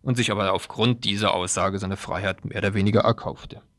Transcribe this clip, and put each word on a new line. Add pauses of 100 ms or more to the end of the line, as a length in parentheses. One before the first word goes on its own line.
und
sich
aber
aufgrund
dieser
Aussage
seine
Freiheit
mehr
oder
weniger
erkaufte. (180)